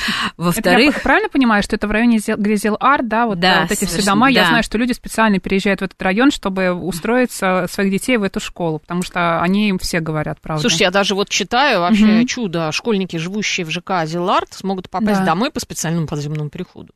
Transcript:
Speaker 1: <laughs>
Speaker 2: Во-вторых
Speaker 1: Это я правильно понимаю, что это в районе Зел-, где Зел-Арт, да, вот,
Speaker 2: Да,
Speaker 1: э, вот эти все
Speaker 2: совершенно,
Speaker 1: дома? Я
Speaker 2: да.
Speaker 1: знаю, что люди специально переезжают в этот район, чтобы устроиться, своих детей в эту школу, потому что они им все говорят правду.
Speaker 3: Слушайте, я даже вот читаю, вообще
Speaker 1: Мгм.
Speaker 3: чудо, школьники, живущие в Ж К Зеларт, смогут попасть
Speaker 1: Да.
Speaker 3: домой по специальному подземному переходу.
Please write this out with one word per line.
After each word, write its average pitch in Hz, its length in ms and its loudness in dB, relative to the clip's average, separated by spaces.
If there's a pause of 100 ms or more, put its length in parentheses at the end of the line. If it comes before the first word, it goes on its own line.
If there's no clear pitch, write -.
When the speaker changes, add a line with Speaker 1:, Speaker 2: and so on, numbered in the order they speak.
(120)
Speaker 1:
<laughs> - 240 -6
Speaker 2:
Во-вторых 180 540 2
Speaker 1:
Это - 80 -2
я - 40 -6
правильно 349 280 2
понимаю, 226 320 4
что 220 140 -4
это 208 120 -2
в - 20 -4
районе 226 280 4
Зел-, 220 180 -2
где 214 200 2
Зел-Арт, 226 520 2
да, 226 180 0
вот, 185 140 -2
Speaker 2:
Да, 180 180 4
Speaker 1:
э, 160 40 2
вот 170 100 -2
эти 208 60 -2
все 202 80 -2
Speaker 2:
совершенно, 202 280 0
Speaker 1:
дома? 240 160 4
Я 247 120 4
Speaker 2:
да. 175 60 2
Speaker 1:
знаю, 220 140 4
что - 160 -4
люди 247 140 0
специально 220 480 0
переезжают 196 400 0
в 196 40 -4
этот - 180 -8
район, 214 280 2
чтобы 190 420 0
устроиться, 185 1000 -2
своих 196 200 0
детей 233 280 0
в 202 60 -2
эту 196 160 -4
школу, 160 380 -6
потому 180 240 -6
что 170 380 -2
они 202 300 2
им 185 80 0
все 175 220 -4
говорят 156 400 -4
правду. 156 200 -4
Speaker 3:
Слушайте, 196 240 2
я 185 60 4
даже 196 240 0
вот 196 160 -2
читаю, 233 500 0
вообще 208 240 4
Speaker 1:
Мгм. 220 220 4
Speaker 3:
чудо, 165 460 -4
школьники, 190 440 -2
живущие 185 480 -4
в 156 60 -8
Ж 170 100 -6
К 175 260 -2
Зеларт, 185 460 -2
смогут 190 380 -8
попасть 196 300 0
Speaker 1:
Да. 185 60 0
Speaker 3:
домой 180 240 2
по - 100 -8
специальному 165 460 -4
подземному 147 440 -6
переходу. - 460 -14